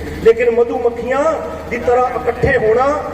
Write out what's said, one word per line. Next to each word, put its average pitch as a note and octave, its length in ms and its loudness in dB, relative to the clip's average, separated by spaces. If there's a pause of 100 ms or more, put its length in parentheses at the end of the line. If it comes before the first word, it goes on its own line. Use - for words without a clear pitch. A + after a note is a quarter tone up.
(240)
ਲੇਕਿਨ A#3 260 4
ਮਧੂ A#3+ 300 0
ਮੱਖੀਆਂ B3+ 540 -2 (360)
ਦੀ A#3+ 80 -6
ਤਰ੍ਹਾਂ B3 320 2
ਇਕੱਠੇ A#3 580 0
ਹੋਣਾ, C4+ 360 2 (100)